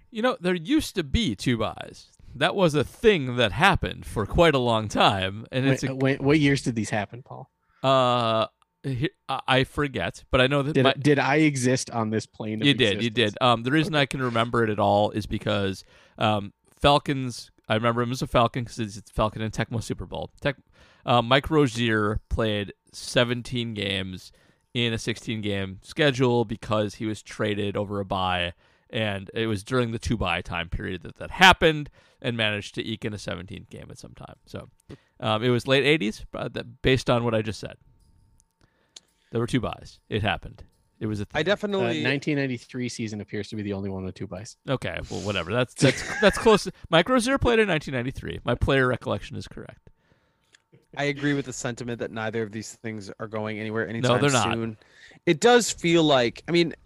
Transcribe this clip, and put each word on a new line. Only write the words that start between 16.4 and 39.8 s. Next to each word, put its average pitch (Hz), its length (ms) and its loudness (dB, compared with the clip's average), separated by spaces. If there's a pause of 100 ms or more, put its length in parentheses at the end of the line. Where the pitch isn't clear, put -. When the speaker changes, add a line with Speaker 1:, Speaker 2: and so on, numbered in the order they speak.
Speaker 1:
Falcons, 143 720 0 (180)
I 113 60 0
remember 117 280 2
him 120 100 -4
as 127 100 -6
a 147 60 -4
Falcon 120 360 2
'cause 107 140 -10
it's 104 320 -8
Falcon 110 320 -2
and 107 100 -4
Tecmo 110 300 -4
Super 101 240 -8
Bowl. 80 240 -10 (100)
Tec-, 143 160 -2 (500)
uh, 120 160 4
Mike 131 280 2
Rozier 113 760 2
played 104 440 -2 (200)
seventeen 120 840 -2
games 98 580 -6 (420)
in 117 180 0
a 110 60 -2
sixteen 110 440 -6
game 98 400 -4
schedule 123 640 2
because 107 520 -2
he 117 100 -8
was 107 160 -6
traded 101 540 -4
over 101 240 -4
a 98 60 -4
bye, 92 460 0 (380)
and 101 440 -4
it 113 140 -2
was 101 160 -2
during 123 280 0
the 113 60 -6
two - 180 -2
bye 90 240 -2
time 85 300 -8
period 95 320 -6
that - 140 -16
that 82 160 -12
happened, 160 580 6 (320)
and 120 160 -2
managed 104 380 -2
to 120 60 -4
eke 110 220 -8
in 107 80 -6
a 101 60 -8
seventeenth 95 500 -10
game - 220 -18
at - 80 -20
some - 160 -20
time. - 220 -18 (100)
So, - 240 -14 (500)
um, 110 220 -2
it 127 80 2
was 120 160 0
late 135 180 2
eighties, 160 480 0
but - 220 -8
that, 120 260 -12
based 131 300 2
on 120 120 2
what 117 120 0
I 110 80 2
just 107 180 -8
said. - 160 -12 (1500)
There 117 100 -2
were 120 60 0
two 131 140 0
buys. - 480 -8